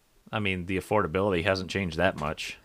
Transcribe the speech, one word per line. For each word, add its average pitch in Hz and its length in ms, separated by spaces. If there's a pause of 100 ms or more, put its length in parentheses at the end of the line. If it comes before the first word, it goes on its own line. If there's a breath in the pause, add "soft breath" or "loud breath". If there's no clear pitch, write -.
(340)
I 110 80
mean, 95 260
the 95 100
affordability 92 680
hasn't 92 260
changed 90 260
that 90 220
much. 78 460